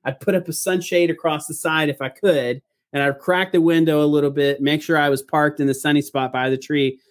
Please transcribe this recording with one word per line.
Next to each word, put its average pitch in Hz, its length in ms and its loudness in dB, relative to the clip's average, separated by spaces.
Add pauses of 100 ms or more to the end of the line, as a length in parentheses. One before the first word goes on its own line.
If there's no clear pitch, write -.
I'd 135 160 -6
put 190 160 -2
up 180 120 -2
a 165 60 -8
sunshade 175 580 0
across 156 360 -4
the 156 80 -10
side 156 340 0
if 139 120 -6
I 131 80 -6
could. 135 520 0 (320)
And 143 80 0
I'd 139 180 0
crack 185 320 -2
the 175 100 2
window 160 420 4
a - 20 2
little 147 260 2
bit, 143 300 0
make 147 220 0
sure 165 140 0
I 147 120 2
was 139 140 0
parked 196 360 0
in 143 80 0
the 135 60 0
sunny 147 280 2
spot 135 320 -4
by 131 160 -2
the 131 80 0
tree. 135 420 -2 (120)